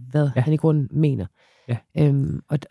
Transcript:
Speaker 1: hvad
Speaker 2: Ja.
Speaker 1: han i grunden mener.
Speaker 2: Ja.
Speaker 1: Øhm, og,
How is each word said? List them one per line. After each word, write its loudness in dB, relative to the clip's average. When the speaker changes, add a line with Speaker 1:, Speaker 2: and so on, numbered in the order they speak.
Speaker 1:
hvad 0
Speaker 2:
Ja. 4
Speaker 1:
han 0
i 4
grunden 0
mener. 0
Speaker 2:
Ja. -2
Speaker 1:
Øhm, 2
og, 0